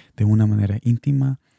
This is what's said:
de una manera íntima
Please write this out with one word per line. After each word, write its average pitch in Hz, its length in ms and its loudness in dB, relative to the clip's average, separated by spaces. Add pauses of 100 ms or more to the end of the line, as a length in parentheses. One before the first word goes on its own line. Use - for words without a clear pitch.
(160)
de 113 80 0
una 107 220 2
manera 104 360 -2
íntima 135 580 -2 (180)